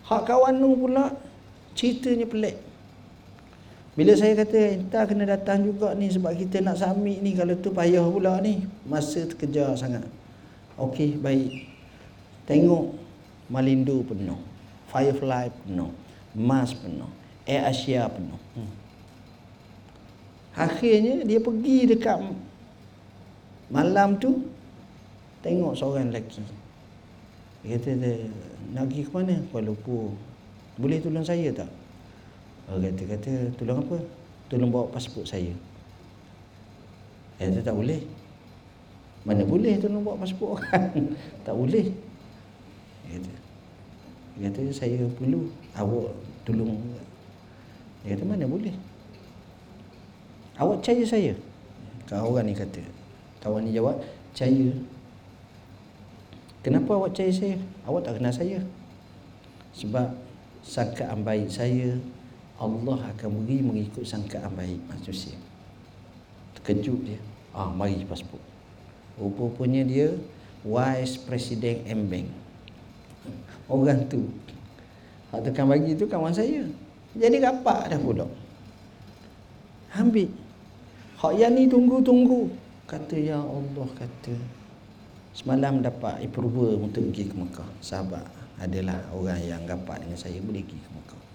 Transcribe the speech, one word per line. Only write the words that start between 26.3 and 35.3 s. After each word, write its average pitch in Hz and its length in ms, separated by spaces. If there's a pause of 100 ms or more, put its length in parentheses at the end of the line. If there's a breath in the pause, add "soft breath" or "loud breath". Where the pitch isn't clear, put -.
Dia 117 120
kata, 127 200
"Dia 123 160 (600)
nak 131 160
pergi 143 160
ke - 40
mana?" 185 240 (160)
"Kuala 107 240
Lumpur. 107 400 (640)
Boleh 151 240
tolong 160 240
saya 170 240
tak?" - 200 (1000 loud breath)
Oh, 95 80
kata, 95 320
kata, 107 220 (260)
"Tolong 123 240
apa?" 170 160 (480)
"Tolong 123 240
bawa 120 240
pasport 113 320
saya." 90 240 (1900)